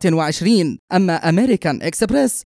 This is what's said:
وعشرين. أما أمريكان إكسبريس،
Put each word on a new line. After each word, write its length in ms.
وعشرين. 720
أما 360
أمريكان 520
إكسبريس، 680